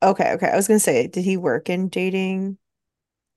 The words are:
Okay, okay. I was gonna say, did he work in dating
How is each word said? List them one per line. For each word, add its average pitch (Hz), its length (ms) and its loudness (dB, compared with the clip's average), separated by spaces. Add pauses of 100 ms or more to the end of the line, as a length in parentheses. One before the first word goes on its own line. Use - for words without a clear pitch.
Okay, 190 300 2
okay. 180 160 0
I - 80 2
was 196 140 0
gonna 214 100 6
say, 131 280 2
did 180 180 -6
he 190 100 0
work 170 340 -2
in 180 200 -2
dating 190 680 -4 (800)